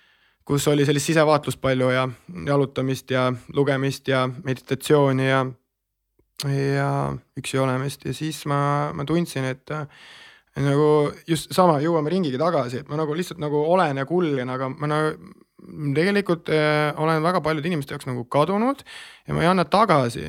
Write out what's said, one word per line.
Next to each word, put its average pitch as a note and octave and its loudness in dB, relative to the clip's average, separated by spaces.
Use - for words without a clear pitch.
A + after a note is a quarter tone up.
kus C#3+ 0
oli D3 4
sellist C#3+ 0
sisevaatust D3+ 2
palju B2+ 2
ja C3 0
jalutamist C3+ -2
ja B2+ 2
lugemist C3+ 0
ja C3 2
meditatsiooni C3+ 0
ja, C3+ 2
ja C#3 0
üksi C3+ -2
olemist. C3 -2
Ja C3 -6
siis D#3 -8
ma, C#3+ 0
ma C#3+ -6
tundsin, D#3 -2
et, - -14
äh, D3+ -8
nagu C#3+ 4
just - -2
sama, F3 6
jõuame D#3 0
ringigi D3 -2
tagasi, C3+ 0
et - -18
ma D3 -4
nagu D3+ -2
lihtsalt E3+ -6
nagu D3 0
olen D3 2
ja C3+ -6
kulgen, D3 0
aga C3 -4
ma D3 -4
nagu D3+ -2
tegelikult, F#3 0
äh, D3+ 2
olen D#3 2
väga F3 2
paljude D#3 -2
inimeste D3 -4
jaoks - -10
nagu B2 -6
kadunud G3+ 2
ja D3 -6
ma D3+ 0
ei E3+ 4
anna F#3 4
tagasi. D#3 2